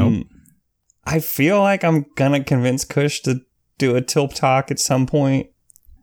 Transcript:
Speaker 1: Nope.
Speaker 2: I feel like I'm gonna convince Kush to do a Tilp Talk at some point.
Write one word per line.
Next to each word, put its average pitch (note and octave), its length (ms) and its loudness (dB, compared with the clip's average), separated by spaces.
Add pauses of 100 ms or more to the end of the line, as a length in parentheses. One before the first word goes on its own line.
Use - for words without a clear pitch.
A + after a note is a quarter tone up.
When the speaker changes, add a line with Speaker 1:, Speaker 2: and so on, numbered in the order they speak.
(180)
Speaker 1:
Nope. - 80 -8 (800)
Speaker 2:
I D3+ 140 -2
feel D#3+ 400 0
like C#3 240 2
I'm D#3+ 220 2 (100)
gonna C#3 280 2
convince B2+ 400 0
Kush D3 360 -2
to C3 200 -2 (380)
do B2 180 2
a B2 60 2
Tilp C#3 320 -2
Talk C3+ 360 0
at C#3+ 80 -4
some C3 280 0
point. C3+ 420 0 (540)